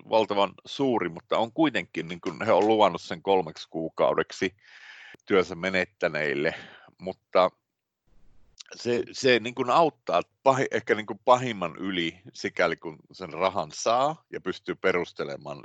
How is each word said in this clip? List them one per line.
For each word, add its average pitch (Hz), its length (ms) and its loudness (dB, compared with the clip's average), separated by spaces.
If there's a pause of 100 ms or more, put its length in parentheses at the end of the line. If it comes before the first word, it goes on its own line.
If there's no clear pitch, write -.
(100)
valtavan 101 440 2 (100)
suuri, 117 440 0
mutta 82 300 -4
on 113 140 -2
kuitenkin, 92 560 -2
niin 87 120 -10
kun 82 260 -6
he 113 60 4
on 98 160 4
luvannut 104 340 4
sen 82 200 -10
kolmeksi 92 480 -2
kuukaudeksi 80 840 -2 (720)
työnsä 95 280 2
menettäneille, 80 1000 -2 (440)
mutta 92 520 0 (1300)
se, 120 260 -2 (100)
se 127 260 4
niin 120 160 -6
kun 123 160 -2
auttaa 131 520 2 (200)
pahi-, 135 280 4
ehkä 110 240 0
niin 107 120 -8
kun 107 120 -10
pahimman 117 580 2
yli, 87 440 -4 (120)
sikäli 90 440 -2
kun 80 200 -12 (160)
sen 87 200 -14
rahan 90 420 -2
saa 135 580 -2
ja - 80 -10
pystyy 90 340 -8
perustelemaan 73 920 -4